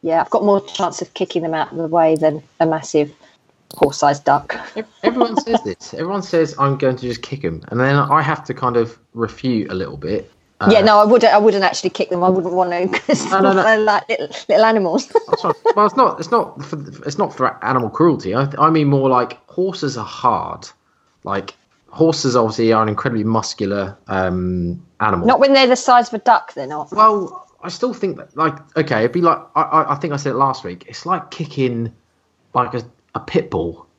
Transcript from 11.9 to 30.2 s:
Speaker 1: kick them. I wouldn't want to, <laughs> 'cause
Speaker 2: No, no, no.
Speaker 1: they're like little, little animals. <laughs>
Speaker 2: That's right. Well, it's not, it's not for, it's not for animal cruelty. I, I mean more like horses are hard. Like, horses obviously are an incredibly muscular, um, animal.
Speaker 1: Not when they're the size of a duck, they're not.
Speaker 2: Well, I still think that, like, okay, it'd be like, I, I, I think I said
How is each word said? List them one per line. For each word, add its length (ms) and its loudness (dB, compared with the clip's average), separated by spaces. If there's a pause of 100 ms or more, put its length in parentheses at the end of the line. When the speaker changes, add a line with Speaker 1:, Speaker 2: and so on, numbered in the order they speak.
Speaker 1:
kick 180 -6
them. 120 -2
I 80 4
wouldn't 240 0
want 180 0
to, 280 -2
<laughs> 80 -16
'cause 240 0
Speaker 2:
No, 80 2
no, 140 4
no. 100 2
Speaker 1:
they're 160 4
like 300 0
little, 180 -4 (220)
little 160 6
animals. 420 0
<laughs> 200 0
Speaker 2:
That's 180 -2
right. 100 0 (200)
Well, 100 4
it's 100 0
not, 240 2
it's 120 -6
not 340 -2
for, 120 -10 (280)
it's 120 -8
not 160 -2
for 300 -4
animal 260 0
cruelty. 460 0
I, 220 0
I 120 4
mean 180 2
more 200 2
like 300 0 (120)
horses 480 -4
are 80 -8
hard. 600 -4 (560)
Like, 320 -8 (340)
horses 460 0
obviously 380 2
are 100 4
an 60 0
incredibly 340 -2
muscular, 720 -2 (100)
um, 800 -2 (160)
animal. 260 0
Speaker 1:
Not 120 4
when 140 4
they're 140 4
the 80 4
size 340 4
of 40 -10
a 100 -6
duck, 300 2
they're 140 -10
not. 240 -10
Speaker 2:
Well, 560 2 (160)
I 60 -10
still 240 -4
think 240 -6
that, 200 -20
like, 180 0 (220)
okay, 220 0
it'd 120 0
be 100 -2
like, 180 4 (160)
I, 60 2
I, 320 0
I 20 -2
think 180 -6
I 40 -4
said 160 -6